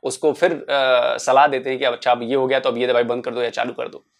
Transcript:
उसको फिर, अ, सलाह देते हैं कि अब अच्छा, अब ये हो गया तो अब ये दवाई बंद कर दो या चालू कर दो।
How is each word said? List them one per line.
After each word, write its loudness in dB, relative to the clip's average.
उसको -2
फिर, 0
अ, 0
सलाह 4
देते -2
हैं -4
कि -2
अब 2
अच्छा, 0
अब 0
ये -2
हो 2
गया 0
तो -2
अब -2
ये 0
दवाई 2
बंद -4
कर -6
दो -4
या -2
चालू -4
कर -8
दो। -16